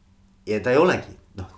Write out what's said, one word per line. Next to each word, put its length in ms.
ja 160
ta 80
ei 80
olegi, 320
noh, 260